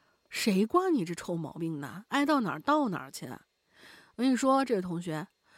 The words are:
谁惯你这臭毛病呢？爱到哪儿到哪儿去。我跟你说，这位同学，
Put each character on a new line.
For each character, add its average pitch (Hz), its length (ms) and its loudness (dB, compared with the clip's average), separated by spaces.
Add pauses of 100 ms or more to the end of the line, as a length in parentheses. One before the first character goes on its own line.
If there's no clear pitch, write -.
(300)
谁 202 360 2
惯 359 280 2
你 214 120 2
这 175 100 -6
臭 175 200 -6
毛 151 180 -6
病 165 260 -6
呢？ 147 300 -12
爱 277 160 2
到 285 160 2
哪 185 100 -2
儿 147 80 -6
到 285 300 2
哪 170 80 -2
儿 131 140 -10
去。 - 160 -12 (920)
我 226 60 -2
跟 262 80 4
你 254 40 4
说， 269 280 4
这 254 120 0
位 190 60 0
同 175 200 -4
学， 170 260 -6 (300)